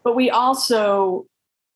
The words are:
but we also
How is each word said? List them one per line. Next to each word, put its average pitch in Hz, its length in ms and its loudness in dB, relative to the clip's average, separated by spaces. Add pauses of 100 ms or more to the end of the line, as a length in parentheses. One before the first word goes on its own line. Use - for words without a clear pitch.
but 240 120 -2
we 254 160 2
also 208 960 0 (480)